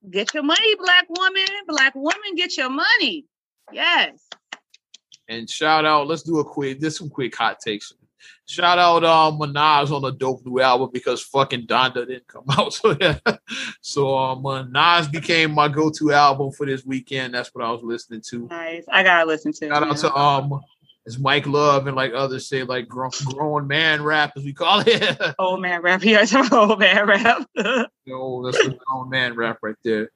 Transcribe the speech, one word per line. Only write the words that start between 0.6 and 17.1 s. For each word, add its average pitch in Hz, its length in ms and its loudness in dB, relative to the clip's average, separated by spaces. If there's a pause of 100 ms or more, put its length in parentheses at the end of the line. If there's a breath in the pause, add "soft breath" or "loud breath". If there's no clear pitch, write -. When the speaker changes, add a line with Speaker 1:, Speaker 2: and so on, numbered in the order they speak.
Speaker 1:
black 359 320 2
woman. 381 380 -2 (200)
Black 277 280 0
woman, 359 420 -4
get 359 220 -4
your 262 100 -2
money. 302 560 0 (480)
Yes. 247 560 -2 (1000)
Speaker 2:
And 113 200 -10
shout 156 380 2
out, 151 200 2
let's 156 160 -4
do 160 180 -2
a 147 40 -2
quick, 139 360 -6
just 156 180 -4
some 156 100 -12
quick 131 260 -6
hot 107 260 -2
takes. 104 320 -8 (540 soft breath)
Shout 175 320 2
out, 170 260 6
um, 160 340 4
Minaj 147 520 2
on 139 140 -4
a 131 120 -4
dope 131 280 -4
new 127 160 -2
album 127 320 4
because 123 300 -4
fucking 135 440 -2
Donda 123 400 0
didn't 127 220 -14
come 120 180 -20
<laughs> 139 40 -6
out. 147 220 0
So, 196 280 0
yeah. 170 180 2 (640 loud breath)
So, 135 360 -2
um, 131 300 -4
uh, 135 180 -6
Nas 156 440 -2
became 160 440 -2
my 151 160 2
go-to 151 440 0
album 143 400 4
for 143 140 -6
this 135 180 -6
weekend. 131 500 -6